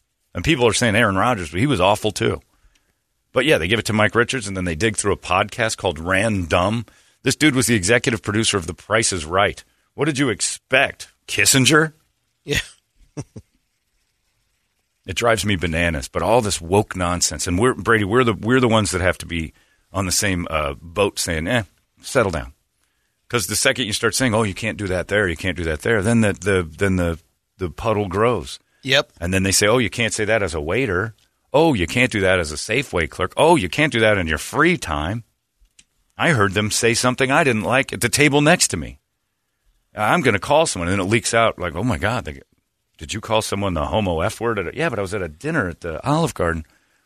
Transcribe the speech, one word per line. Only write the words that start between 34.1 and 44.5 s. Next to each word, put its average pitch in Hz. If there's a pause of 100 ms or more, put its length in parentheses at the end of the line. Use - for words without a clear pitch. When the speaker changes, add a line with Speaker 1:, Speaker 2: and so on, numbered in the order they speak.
Speaker 1:
in 87
your 78
free 156
time." 82 (960)
I -
heard 101
them 104
say 117
something 127
I 160
didn't 113
like 120
at -
the 120
table 143
next 160
to -
me. 64 (960)
I'm 120
gonna 117
call 151
someone, 85
and 98
then 90
it -
leaks 110
out 113
like, 87
"Oh, 87
my 123
God, 98
they, 73 (560)
did 71
you 110
call 110
someone 101
the 73
homo 90
F 98
word?" 113